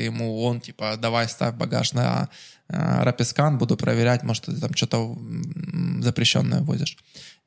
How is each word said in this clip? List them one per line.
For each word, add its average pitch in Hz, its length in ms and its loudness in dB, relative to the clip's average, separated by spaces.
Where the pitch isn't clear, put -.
ему, 113 360 -2
он, 120 160 2
типа: 110 380 -6
«Давай, 117 320 0
ставь 120 260 -2
багаж 117 380 0
на, 123 360 2
э, - 360 2
рапискан, 131 560 2
буду 117 180 2
проверять, 117 460 2
может, 113 220 -2
ты - 140 -6
там - 160 -2
что-то, 113 220 0
м, 113 1040 -4
запрещённое - 600 2
возишь». - 360 -2